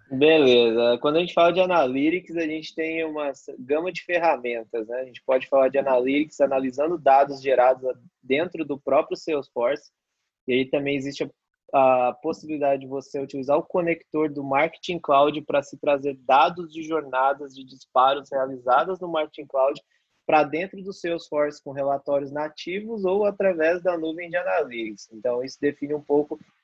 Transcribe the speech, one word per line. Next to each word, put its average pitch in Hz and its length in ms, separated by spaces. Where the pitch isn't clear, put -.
Beleza. 123 880
Quando 147 180
a - 20
gente 175 140
fala 170 180
de 175 80
Analytics, 165 760
a 165 120
gente 156 260
tem 160 300
uma 151 240
s-, - 320
gama 151 320
de 170 100
ferramentas, 120 840
né? 123 140
A - 20
gente 123 200
pode 131 220
falar 135 220
de 131 100
Analytics 135 640
analisando 135 580
dados 139 420
gerados 131 480
dentro 156 440
do 143 120
próprio 143 400
Salesforce. 139 720
E 123 60
aí 131 100
também 143 320
existe 139 340
a, 131 360
a 120 60
possibilidade 151 640
de 131 80
você 135 320
utilizar 139 360
o 170 60
conector 165 720
do 143 100
Marketing 147 560
Cloud 147 440
pra 143 200
se - 160
trazer 139 480
dados 160 460
de 160 100
jornadas 139 720
de 135 80
disparos 135 720
realizadas 135 640
no 180 80
Marketing 156 400
Cloud 135 340
pra 156 160
dentro 175 400
do 190 100
Salesforce 151 720
com 147 80
relatórios 139 640
nativos 202 720
ou 196 220
através 180 540
da 175 160
nuvem 165 320
de 170 100
Analytics. 131 760
Então, 120 320
isso 135 160
define 143 340
um 147 80
pouco 151 380